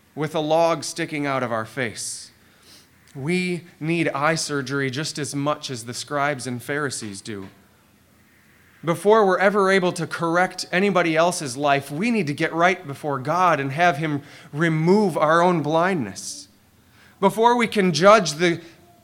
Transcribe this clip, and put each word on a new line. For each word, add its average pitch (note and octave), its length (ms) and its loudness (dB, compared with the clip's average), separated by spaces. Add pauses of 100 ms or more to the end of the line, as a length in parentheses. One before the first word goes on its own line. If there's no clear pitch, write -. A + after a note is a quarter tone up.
(140)
with D3+ 220 -6
a D#3+ 60 0
log D#3+ 420 2
sticking D#3 420 -6
out C3+ 160 -2
of A#2 120 -2
our A2 120 -4
face. - 680 -8 (840)
We F3 460 -4 (180)
need D#3+ 300 0
eye D3+ 260 0
surgery C#3 560 -4
just D3 260 -8
as D3 160 -6
much D3 360 -4
as A#2 160 -10
the A#2+ 80 -12
scribes C#3+ 520 -4
and B2 160 -8
Pharisees A#2+ 600 -6
do. G2 260 -12 (1400)
Before G3 420 4
we're F#3 140 2
ever F#3+ 320 2
able F3+ 220 2
to E3+ 120 -6
correct E3+ 640 -2
anybody F3 440 2
else's D#3+ 400 0
life, C#3+ 340 0
we F#3 220 -2
need G#3 160 0
to D3 60 -4
get D3+ 200 -2
right F3+ 320 0
before C#3 340 -6
God D#3+ 420 2
and C3+ 100 -4
have E3+ 260 2
him D3 240 -2 (300)
remove E3 640 2
our D#3+ 240 4
own F3 200 4
blindness. D#3+ 880 -2 (720)
Before A3+ 380 2
we A#3 100 2
can F#3 240 2
judge E3+ 440 6
the E3+ 260 0 (420)